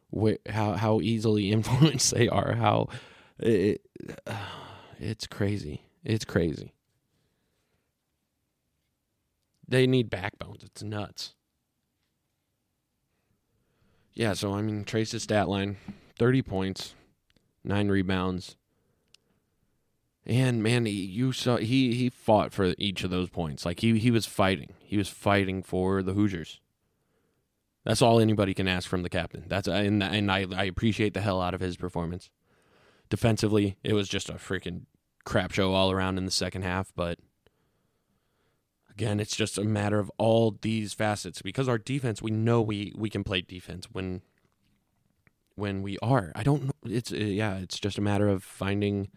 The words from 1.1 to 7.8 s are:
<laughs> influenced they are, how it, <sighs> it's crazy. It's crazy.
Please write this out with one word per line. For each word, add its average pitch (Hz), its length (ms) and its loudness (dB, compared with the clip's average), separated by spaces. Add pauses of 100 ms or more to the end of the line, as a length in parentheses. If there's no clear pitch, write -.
<laughs> - 0 -
influenced 131 600 4
they 117 160 4
are, 101 240 2
how 110 340 4 (520)
it, 104 420 2 (460)
<sighs> - 720 -14
it's - 260 -6
crazy. 101 560 -4 (220)
It's 110 220 -2
crazy. 85 480 -2 (3000)